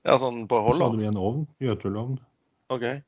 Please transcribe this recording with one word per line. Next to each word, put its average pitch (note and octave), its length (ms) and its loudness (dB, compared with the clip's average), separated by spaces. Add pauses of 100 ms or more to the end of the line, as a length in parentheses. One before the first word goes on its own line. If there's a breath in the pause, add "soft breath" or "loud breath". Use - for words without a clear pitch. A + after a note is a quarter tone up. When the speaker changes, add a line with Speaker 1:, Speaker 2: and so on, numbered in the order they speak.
Speaker 1:
Ja, - 160 4
sånn A#2+ 320 -2
på B2 80 4
Speaker 2:
Så G#2+ 80 2
Speaker 1:
holder? C3+ 240 4
Speaker 2:
hadde A2+ 140 0
vi G#2+ 80 -2
en G#2+ 100 -2
ovn, A#2 220 -2 (180)
gjøtulovn. A2+ 540 -4 (580)
Speaker 1:
OK. A#2+ 120 -4 (220)